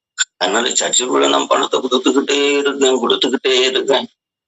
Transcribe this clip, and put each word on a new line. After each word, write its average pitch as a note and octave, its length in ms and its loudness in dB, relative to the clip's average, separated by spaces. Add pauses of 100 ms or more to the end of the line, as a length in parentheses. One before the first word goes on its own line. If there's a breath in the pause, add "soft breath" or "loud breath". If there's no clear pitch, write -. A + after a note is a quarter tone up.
(380)
அதனால F#3+ 320 -2
சர்ச்சைக்குள்ள C#2+ 600 0
நான் - 180 0
பணத்தை - 320 0
கொடுத்துக்கிட்டே C#3 760 0
இருக்கேன், C3 500 0
கொடுத்துக்கிட்டே F#3+ 540 0
இருக்கேன், C3+ 460 0 (400)